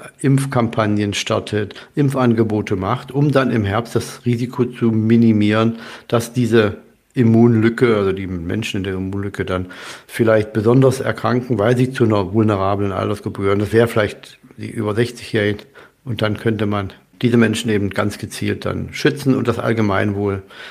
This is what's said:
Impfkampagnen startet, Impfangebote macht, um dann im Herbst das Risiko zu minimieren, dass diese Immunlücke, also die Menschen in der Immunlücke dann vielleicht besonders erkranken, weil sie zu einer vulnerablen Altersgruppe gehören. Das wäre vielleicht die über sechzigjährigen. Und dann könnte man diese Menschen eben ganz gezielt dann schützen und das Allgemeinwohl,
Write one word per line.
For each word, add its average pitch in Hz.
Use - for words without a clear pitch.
Impfkampagnen 113
startet, 107
Impfangebote 113
macht, 101
um 143
dann 127
im 113
Herbst 107
das -
Risiko 120
zu 117
minimieren, 110
dass 117
diese 110
Immunlücke, 117
also 98
die 95
Menschen 92
in 95
der 98
Immunlücke 95
dann 92
vielleicht 110
besonders 123
erkranken, 120
weil 117
sie 127
zu 120
einer 101
vulnerablen 101
Altersgruppe 101
gehören. 98
Das 104
wäre 113
vielleicht -
die 110
über 104
sechzigjährigen. 104
Und 113
dann 107
könnte 110
man 101
diese 120
Menschen 110
eben 101
ganz 104
gezielt 101
dann 92
schützen 139
und 110
das 117
Allgemeinwohl, 101